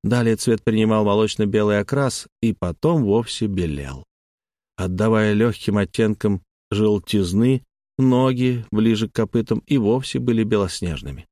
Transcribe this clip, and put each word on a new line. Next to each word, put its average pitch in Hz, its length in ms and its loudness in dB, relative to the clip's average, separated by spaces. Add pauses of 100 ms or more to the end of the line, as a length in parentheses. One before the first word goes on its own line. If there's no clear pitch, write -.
Далее 113 320 0
цвет 113 280 0
принимал 110 400 2
молочно-белый 104 760 0
окрас 135 480 -4 (140)
и 113 120 0
потом 143 500 0
вовсе 110 440 0
белел, 71 580 -6 (720)
отдавая 107 560 0
лёгким 107 440 0
оттенком 104 640 -2 (300)
желтизны, 104 920 0 (340)
ноги 127 720 2
ближе 110 380 2
к - 40 -20
копытам 113 540 -2
и 143 100 2
вовсе 123 420 0
были 120 240 0
белоснежными. 90 880 -4